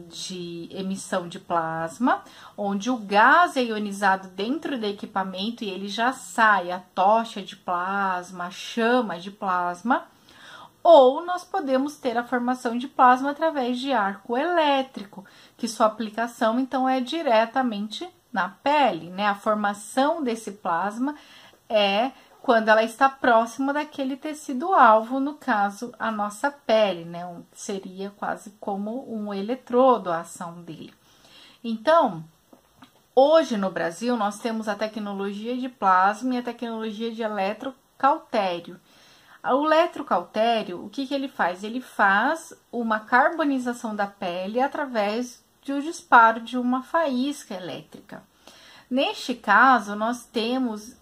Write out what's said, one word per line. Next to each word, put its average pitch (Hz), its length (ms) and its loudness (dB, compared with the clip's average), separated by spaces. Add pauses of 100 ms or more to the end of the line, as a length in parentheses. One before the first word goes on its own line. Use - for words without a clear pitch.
de 170 640 -12
emissão 190 560 -6
de 170 100 -14
plasma, 170 840 -2 (320)
onde 202 340 -4
o 254 60 -2
gás 214 640 4
é 254 80 0
ionizado 196 640 -2
dentro 247 500 -6
do 214 60 -6
equipamento 202 760 -6
e 208 80 -6
ele 196 200 -8
já 233 240 -2
sai, 208 580 0
a 180 80 -6
tocha 208 640 0
de - 160 -16
plasma, 185 880 -4
a 180 40 -10
chama 226 680 -2
de 190 100 -14
plasma. 185 760 -2 (760)
Ou 302 440 8
nós 359 180 -4
podemos 285 540 -2
ter 233 200 -4
a 240 60 -2
formação 240 540 -4
de 247 100 -6
plasma 262 440 4
através 285 460 -2
de 269 140 -4
arco 208 460 -2
elétrico, 277 880 -2 (320)
que 233 100 -6
sua 220 200 2
aplicação, 226 720 -2
então, 262 260 -2
é 262 140 0
diretamente 247 1040 0 (240)
na 185 160 -2
pele, 202 600 0
né? 190 180 -2
A 202 80 0
formação 214 880 -2
desse 226 300 -4
plasma 208 600 -4 (540)
é 214 460 2 (260)
quando 226 300 2
ela 220 140 6
está 233 260 2
próxima 262 640 2
daquele 285 420 -4
tecido 302 580 -6
alvo, 233 460 6
no 285 140 -4
caso, 208 640 -4
a 220 100 -4
nossa 208 400 -4
pele, 214 540 0
né? 170 220 -12
Um, 175 260 -14
seria 190 600 -10
quase 180 460 -8
como 214 560 -8
um 208 200 -8
eletrodo 240 760 2
a 165 120 -2
ação 170 400 -14
dele. 160 320 -16 (680)
Então, 220 640 2 (880)
hoje 277 440 6
no 190 120 -2
Brasil, 175 460 -4
nós 208 240 -4
temos 220 300 -4
a 202 60 -2
tecnologia 208 840 -6
de 254 100 -6
plasma 208 680 2
e - 20 -2
a 240 60 -6
tecnologia 226 680 -8
de 226 100 -10
eletrocautério. 214 1600 -2 (640)
O 269 220 0
eletrocautério, 226 1200 0
o 202 40 -14
que 277 160 -8
que 277 80 -6
ele 277 140 -4
faz? 185 380 -4
Ele 233 160 -8
faz 233 720 0 (180)
uma 226 300 -2
carbonização 254 920 0
da 202 140 -2
pele 196 540 -6
através 247 840 -4 (220)
do 277 160 -4
disparo 233 580 4
de 233 180 -8
uma 247 240 -2
faísca 277 760 -2
elétrica. 156 680 -14 (640)
Neste 302 440 -4
caso, 214 640 4
nós 233 280 -4
temos, 233 760 -4